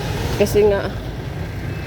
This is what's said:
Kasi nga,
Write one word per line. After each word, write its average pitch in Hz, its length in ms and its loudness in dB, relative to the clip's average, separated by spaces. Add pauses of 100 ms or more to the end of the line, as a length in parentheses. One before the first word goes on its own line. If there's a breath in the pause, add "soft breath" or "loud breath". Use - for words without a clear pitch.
(360)
Kasi 208 320 6
nga, 196 240 2 (960)